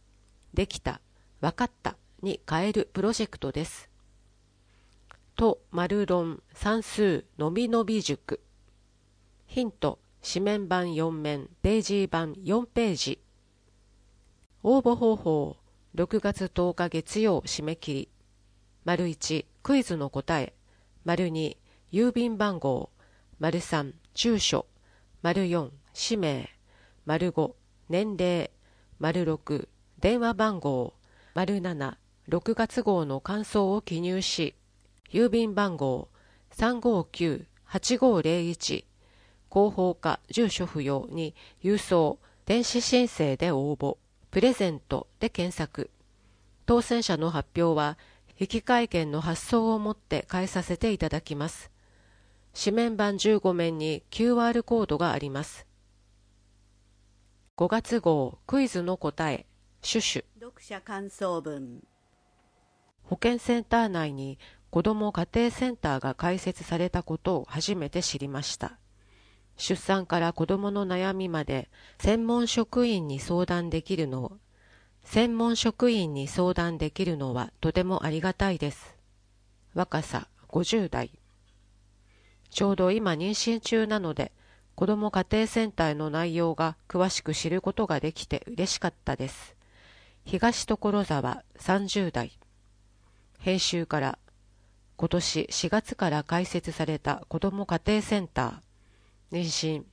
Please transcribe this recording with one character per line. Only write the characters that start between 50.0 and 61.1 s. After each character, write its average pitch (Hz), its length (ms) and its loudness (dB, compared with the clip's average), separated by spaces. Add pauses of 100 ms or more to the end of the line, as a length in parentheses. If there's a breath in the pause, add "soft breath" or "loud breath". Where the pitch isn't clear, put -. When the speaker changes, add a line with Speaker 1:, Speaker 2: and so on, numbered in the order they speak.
Speaker 1:
返 185 180 -2
さ 185 160 -4
せ 175 140 -2
て 220 160 0
い 185 60 -2
た 156 100 -2
だ 156 140 -2
き - 120 -10
ま 147 140 -4
す。 - 220 -14 (840 soft breath)
紙 208 240 -2
面 233 220 0
版 202 180 2
十 208 220 4
五 185 160 2
面 165 240 0
に 156 320 -2
キ - 140 0
ュ 240 120 4
ー 233 100 4
ア 233 40 4
ー - 20 0
ル 233 100 2
コ 233 200 0
ー 196 40 0
ド 151 120 0
が 165 140 2
あ - 60 0
り 143 120 -6
ま 139 140 -4
す。 - 220 -16 (1900)
五 180 120 2
月 226 320 0
号、 147 460 2
ク 269 160 2
イ 254 60 2
ズ 175 140 -4
の 180 160 -2
答 156 340 -2
え、 - 140 -8 (340)
シ - 160 -4
ュ 220 60 4
シ - 160 -2
ュ。 - 60 -6 (140)
Speaker 2:
読 233 240 -20
者 196 200 -12
感 202 260 -10
想 180 320 -4